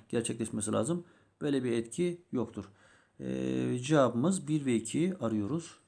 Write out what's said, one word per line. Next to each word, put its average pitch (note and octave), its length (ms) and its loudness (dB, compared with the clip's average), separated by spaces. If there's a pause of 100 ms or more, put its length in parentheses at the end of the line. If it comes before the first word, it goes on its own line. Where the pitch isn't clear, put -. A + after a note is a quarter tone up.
gerçekleşmesi A2+ 640 -2
lazım. C3+ 320 0 (360)
Böyle C#3 240 0
bir A#2+ 80 0
etki E3+ 500 -2 (100)
yoktur. A2 380 -4 (500)
Ee, B2+ 640 -2
cevabımız C#3 680 4
bir D3+ 180 0
ve A#2+ 100 4
iki D3+ 440 0
arıyoruz. A2 680 -2